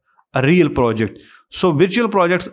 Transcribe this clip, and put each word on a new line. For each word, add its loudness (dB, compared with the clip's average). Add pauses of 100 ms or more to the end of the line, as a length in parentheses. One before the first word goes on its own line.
(340)
a 0
real 4
project. -2 (320)
So -2
virtual 0
projects -2